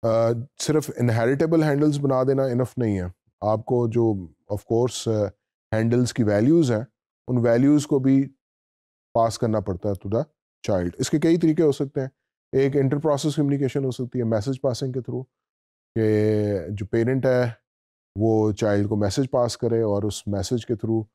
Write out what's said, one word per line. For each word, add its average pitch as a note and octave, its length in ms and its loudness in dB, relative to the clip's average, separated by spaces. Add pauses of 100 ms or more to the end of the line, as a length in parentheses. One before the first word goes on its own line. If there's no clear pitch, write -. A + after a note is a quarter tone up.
अ, A#2 440 0 (120)
सिर्फ D3 320 -2
इनहेरिटेबल C3+ 720 0
हैंडल्स D3 320 2
बना C3+ 280 0
देना C3+ 220 0
इनफ B2 320 -2
नहीं G#2 240 0
है, F2+ 100 -8 (320)
आपको A2+ 440 0
जो, A2 460 0 (180)
of G#2 80 -6 (120)
course, A#2+ 360 0
अ, G#2+ 220 0 (420)
हैंडल्स A#2 400 2
की B2 100 -2
वैल्यूज़ A#2+ 500 2
हैं, A2+ 140 -2 (420)
उन B2 100 0
वैल्यूज़ C3 480 4
को C#3+ 140 0
भी C3+ 220 4 (920)
पास A2+ 220 2
करना A2 240 0
पड़ता G2 280 -4
है G2+ 60 -2
to - 120 -14
the A2 180 -2 (400)
child। F2+ 360 -2
इसके D3+ 180 -2
कई E3 200 2
तरीके E3 240 2
हो D3+ 100 4
सकते C#3 280 -4
हैं। C3+ 100 -6 (440)
एक C3+ 220 2
इंटर C3+ 220 2
प्रोसेस D3 380 0
कम्युनिकेशन C#3 480 0
हो C3 60 -2
सकती B2 280 -6
है A#2+ 60 -2
मैसेज A2+ 340 -2
पासिंग B2+ 360 -4
के C3 60 -4
through, B2 240 -8 (760)
कि G#2 760 0
जो G2+ 120 -8
पेरेंट A#2+ 400 0
है B2 300 0 (640)
वो A2 340 2
चाइल्ड G#2 360 0
को G#2+ 80 -2
मैसेज G#2 300 0
पास B2 300 0
करे A2+ 260 0
और G#2 220 0
उस G#2 240 -6
मैसेज G2+ 360 -4
के B2 100 -4
through A2 300 -4 (100)